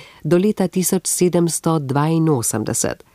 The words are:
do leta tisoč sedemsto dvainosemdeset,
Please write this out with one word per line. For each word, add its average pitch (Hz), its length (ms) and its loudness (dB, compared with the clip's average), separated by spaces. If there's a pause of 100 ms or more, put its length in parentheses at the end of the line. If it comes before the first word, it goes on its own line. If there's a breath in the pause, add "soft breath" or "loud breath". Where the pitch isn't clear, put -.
(240 loud breath)
do 160 140 2
leta 196 300 0
tisoč 185 400 -2
sedemsto 170 720 0
dvainosemdeset, 139 1200 -2 (120)